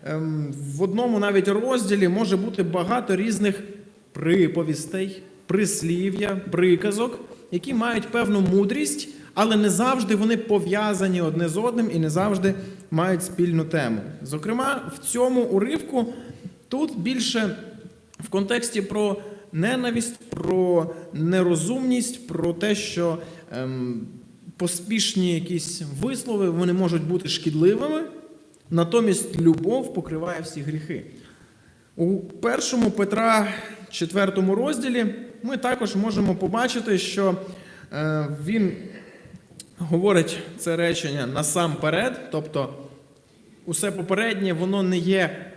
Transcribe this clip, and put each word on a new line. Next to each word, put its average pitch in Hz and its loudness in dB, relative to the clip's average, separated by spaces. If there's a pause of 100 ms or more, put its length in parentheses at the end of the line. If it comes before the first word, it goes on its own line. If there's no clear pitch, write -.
ем, 156 -4 (220)
в 170 0
одному 220 2
навіть 202 2
розділі 202 2
може 196 2
бути 202 -2
багато 185 0
різних 202 0 (500)
приповістей, 165 0 (240)
прислів'я, 190 0 (140)
приказок, 190 2 (300)
які 254 -4
мають 226 0
певну 208 2
мудрість, 196 2 (260)
але 220 4
не 208 4
завжди 220 2
вони 226 2
пов'язані 196 0
одне 165 2
з 160 -2
одним 233 0
і 165 2
не 156 2
завжди 190 2 (360)
мають 175 2
спільну 170 2
тему. 127 0 (220)
Зокрема, 233 -4
в - -14
цьому 247 2
уривку 233 0 (540)
тут 285 -2
більше 220 -2 (640)
в - -12
контексті 208 0
про 202 0 (360)
ненависть, 233 0 (140)
про 180 2 (220)
нерозумність, 185 2
про 165 -2
те, 202 0
що, 170 -2 (340)
ем, 127 -4 (500)
поспішні 180 0
якісь 175 -4 (180)
вислови, 214 0
вони 175 2
можуть 175 2
бути 170 -2
шкідливими, 202 2 (680)
натомість 170 2
любов 165 2
покриває 165 -4
всі 160 -10
гріхи. 151 -6 (920)
У 180 2
першому 233 0
Петра, 214 2 (420)
четвертому 190 2
розділі, 240 0 (280)
ми 254 -4
також 247 -2
можемо 208 2
побачити, 220 0
що, 190 0 (560)
е, 151 -2 (200)
він 202 2 (1040)
говорить 170 2 (200)
це 165 -2
речення 156 0
насамперед, 160 0
тобто 147 -4 (920)
усе 196 -2
попереднє, 190 0
воно 190 0
не 185 2
є 180 0